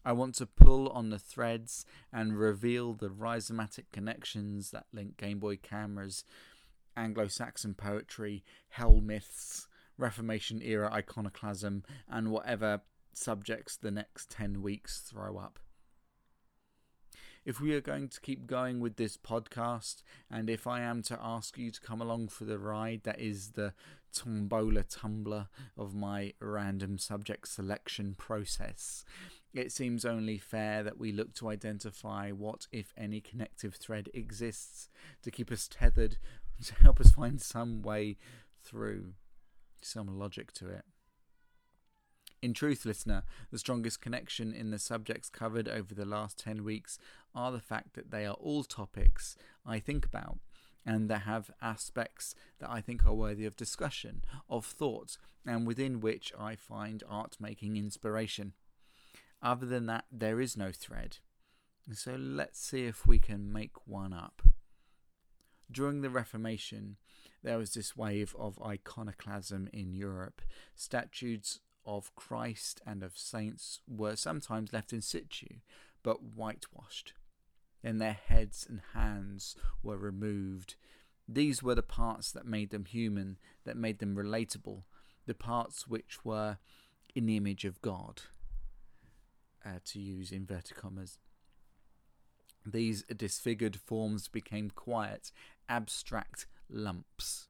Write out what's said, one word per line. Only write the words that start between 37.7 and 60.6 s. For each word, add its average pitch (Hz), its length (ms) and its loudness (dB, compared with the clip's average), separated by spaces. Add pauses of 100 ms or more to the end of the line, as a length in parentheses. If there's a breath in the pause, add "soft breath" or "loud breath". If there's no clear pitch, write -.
way 107 380 -2 (440 loud breath)
through, 101 520 -8 (640)
some 98 380 -10
logic 101 340 -10
to 92 160 -14
it. 92 160 -14 (1600)
In 120 120 -4
truth, 147 320 -2
listener, 113 380 -2 (280 loud breath)
the 117 60 -8
strongest 117 420 -4
connection 117 540 -8
in 113 160 -8
the 107 80 -6
subjects 110 500 -8
covered 113 400 -4
over 107 260 -8
the 101 120 -8
last 104 320 -6
ten 107 260 -8
weeks 110 340 -8 (360 loud breath)
are 123 180 -4
the 120 80 -8
fact - 320 -10
that - 180 -14
they 104 140 -6
are 101 100 -6
all 147 300 -4
topics - 720 4 (280 loud breath)
I 113 140 -6
think 143 280 -2
about, - 320 -6 (480 loud breath)
and 110 240 0
that 104 100 -2
have 107 300 -6 (100)
aspects - 760 -8 (240 loud breath)
that - 120 -12
I 117 100 -6
think 120 240 4
are - 80 10
worthy 107 320 -2
of 104 120 -8
discussion, - 680 -8 (240 loud breath)
of 120 160 -4
thought, - 540 -6 (280 loud breath)
and 117 200 -2
within 123 340 -4
which 110 380 -4
I 107 180 -10
find 107 500 -12
art-making 107 720 -8
inspiration. 104 800 -6 (880 loud breath)
Other 123 240 -2
than 120 200 -4
that, 113 240 -6
there 113 300 -2
is 127 160 -4
no 95 160 -6